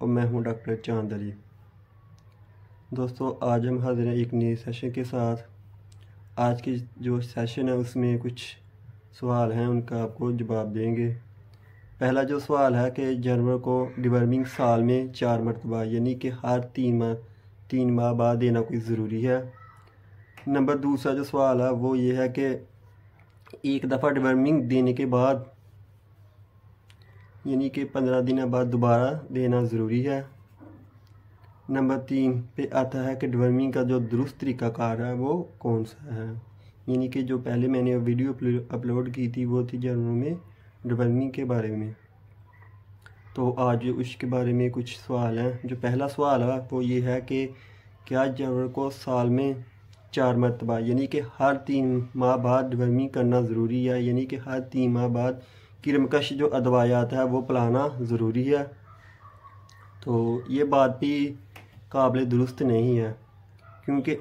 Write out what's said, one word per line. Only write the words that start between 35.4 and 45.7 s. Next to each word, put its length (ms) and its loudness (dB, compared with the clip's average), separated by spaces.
कौन 220 0
सा 300 -14
है, 140 -6
यानी 220 0
कि 140 -2
जो 160 -2
पहले 280 0
मैंने 300 2
वीडियो 360 0
अपलो-, 380 -2
अपलोड 400 -2
की 180 -4
थी 160 -4
वो 180 0
थी 160 -6
जानवरों 340 -2
में 260 -2
डिवर्मिंग 440 0
के 140 -6
बारे 260 0
में। 240 -6
तो 240 0
आज 300 0
उसके 380 -6
बारे 260 0
में 180 2
कुछ 260 -6
सवाल 420 -2
हैं। 280 -4
जो 100 -8